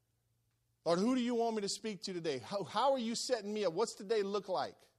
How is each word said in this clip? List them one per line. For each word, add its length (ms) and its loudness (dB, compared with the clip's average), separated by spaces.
Lord, 140 4
who 160 4
do 60 2
you 140 0
want 200 2
me 80 -2
to 60 -2
speak 340 -6
to 100 -6
today? 260 -2
How, 240 -4
how 300 2
are 60 2
you 160 -2
setting 360 -2
me 140 0
up? 80 2
What's 220 0
today 260 0
look 260 -2
like?" 300 -2